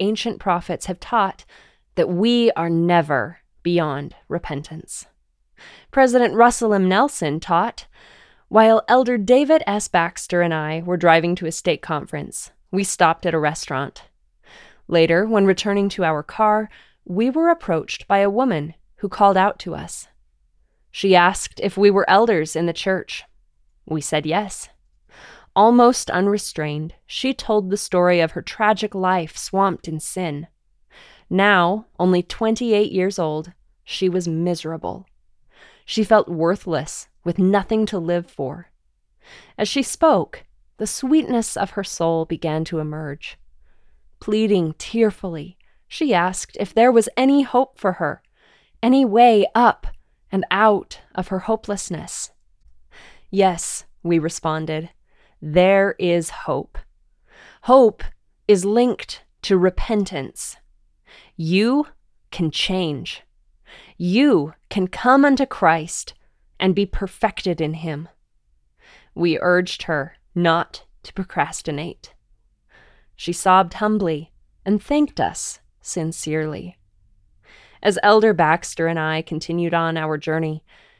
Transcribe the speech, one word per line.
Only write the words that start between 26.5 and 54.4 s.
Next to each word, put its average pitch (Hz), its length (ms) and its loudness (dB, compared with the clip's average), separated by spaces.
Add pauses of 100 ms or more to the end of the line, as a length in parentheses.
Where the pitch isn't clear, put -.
she - 260 -4
told 208 380 -2
the 202 60 0
story 180 440 2
of 160 120 0
her - 100 -8
tragic 214 520 -2
life 185 420 -2
swamped 190 500 -2
in 156 140 -8
sin. 170 480 -8 (840)
Now, 190 560 2 (120)
only 180 260 2
twenty-eight 220 680 0
years 190 280 -2
old, 160 320 -6 (320)
she - 240 -4
was 175 200 -2
miserable. 165 800 -6 (800)
She - 160 -2
felt 208 280 4
worthless, 165 800 -4 (160)
with 175 140 -4
nothing 202 460 2
to 208 140 -4
live 175 320 -4
for. 143 400 -10 (880)
As 202 100 -2
she 277 140 -2
spoke, - 600 0 (340)
the 214 80 -4
sweetness 254 720 -2
of 190 140 -6
her 196 120 -8
soul 165 400 -2
began 160 400 -4
to 165 140 -6
emerge. 151 580 -10 (840)
Pleading 208 600 0
tearfully, 180 800 -4 (280)
she 277 280 -2
asked 180 440 -2
if 202 140 -6
there 240 180 6
was 226 280 4
any 277 240 4
hope 262 340 -2
for 185 160 -2
her, 151 300 -6 (600)
any 262 220 4
way 220 500 6
up 233 320 2 (460)
and 190 180 -2
out 208 500 2 (140)
of 185 140 -6
her 190 120 -4
hopelessness. 202 880 -6 (1000)
"Yes," 190 540 0 (180)
we 170 160 2
responded, 156 720 -4 (540)